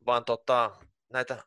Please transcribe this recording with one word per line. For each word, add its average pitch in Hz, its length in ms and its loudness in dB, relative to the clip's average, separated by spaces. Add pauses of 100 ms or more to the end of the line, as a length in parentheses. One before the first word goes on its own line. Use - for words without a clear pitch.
vaan, 120 180 0
tota, 120 460 0 (420)
näitä 127 340 -6